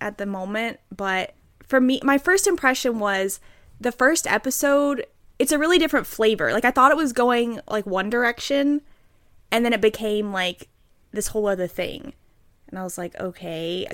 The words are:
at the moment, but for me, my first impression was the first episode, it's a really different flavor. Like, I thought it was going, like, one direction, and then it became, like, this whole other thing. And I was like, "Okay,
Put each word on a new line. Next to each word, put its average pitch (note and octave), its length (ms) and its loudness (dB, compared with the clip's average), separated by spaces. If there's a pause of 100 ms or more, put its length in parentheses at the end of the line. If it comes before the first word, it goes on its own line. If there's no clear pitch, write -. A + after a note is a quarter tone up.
at G#3 180 -8
the G3+ 80 -8
moment, G3+ 540 -6 (140)
but F#3+ 400 -4 (320)
for C4 140 4
me, B3+ 240 2
my C#4 140 4
first F#4 280 2
impression C4 520 0
was G3 420 -2 (400)
the A#3+ 120 -2
first D4+ 380 2
episode, C#4+ 760 0 (320)
it's C4+ 140 2
a D4 60 4
really E4+ 200 4
different D4 280 0
flavor. G#3 460 0
Like, - 140 0
I B3+ 40 2
thought C4 220 6
it D4+ 40 2
was D4+ 160 0
going, A#3+ 540 2
like, G#3 200 -4
one F#3+ 240 -2
direction, C#4 720 0 (680)
and A#3 140 2
then A#3 80 0
it G#3+ 80 0
became, G#3+ 520 0
like, F3+ 360 -4 (420)
this G3+ 180 -6
whole G#3 200 -2
other F#3 180 -2
thing. - 460 -8 (560)
And F#3 100 -14
I F#3 60 -8
was F3+ 120 -10
like, F3 240 -10
"Okay, F3 720 -8